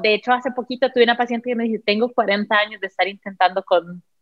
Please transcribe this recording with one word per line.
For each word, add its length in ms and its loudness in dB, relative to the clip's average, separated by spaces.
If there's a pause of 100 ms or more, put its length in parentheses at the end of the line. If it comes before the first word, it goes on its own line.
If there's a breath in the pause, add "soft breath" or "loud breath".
de 120 4
hecho, 180 0
hace 200 0
poquito 380 -2
tuve 140 4
una 120 4
paciente 340 -4
que 60 -2
me 80 -2
dice, 200 -2
"Tengo 280 0
cuarenta 460 0
años 220 -2
de 80 -6
estar 200 -2
intentando 540 -2
con 400 0 (200)